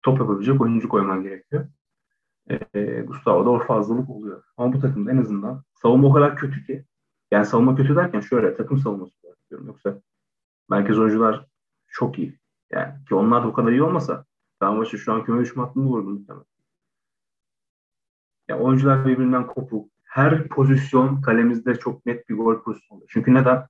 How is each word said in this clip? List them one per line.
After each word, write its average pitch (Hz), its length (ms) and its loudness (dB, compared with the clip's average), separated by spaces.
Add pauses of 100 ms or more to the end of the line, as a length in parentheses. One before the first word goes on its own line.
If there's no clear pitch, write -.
Top 135 180 2
yapabilecek 113 420 0
oyuncu 117 280 0
koyman 95 340 -2
gerekiyor. 98 440 -8 (1040)
E, 104 280 -4
Gustavo'da 107 480 0
o 120 100 4
fazlalık 117 500 -2
oluyor. 107 340 -14 (140)
Ama 123 160 -2
bu 139 60 0
takımda 120 320 -2
en 131 60 2
azından 107 460 -4 (180)
savunma 131 260 6
o 135 60 6
kadar 147 220 4
kötü 139 300 -8
ki. 135 200 -10 (460)
Yani 104 140 2
savunma 127 300 2
kötü 139 200 2
derken 175 240 0
şöyle, 107 360 0
takım 131 220 -4
savunması 101 360 -6 (100)
olarak - 160 -20 (100)
diyorum. - 180 -18
Yoksa - 340 -10 (680)
merkez 104 300 0
oyuncular 110 460 0 (420)
çok - 320 -6
iyi. 76 200 -8 (320)
Yani - 340 -10
ki - 100 -2
onlar 113 280 2
da 117 40 -2
o 107 60 -4
kadar 117 180 0
iyi 131 120 2
olmasa - 420 -4 (340)
Fenerbahçe 107 380 -2
şu 107 160 -4
an 107 120 -2
küme 117 160 0
düşme 123 220 -4
hattını 135 220 -4
vurdu 113 240 -2
muhtemelen. 101 360 -12 (2000)
Yani - 140 -6
oyuncular 135 440 2
birbirinden 127 420 0
kopuk. - 440 -10 (120)
Her 143 440 0
pozisyon 135 760 2
kalemizde 117 540 2
çok - 300 -10
net 120 240 -8
bir 110 60 -4
gol 110 260 0
pozisyonu. - 460 -12
Çünkü 120 260 2
neden? 127 360 4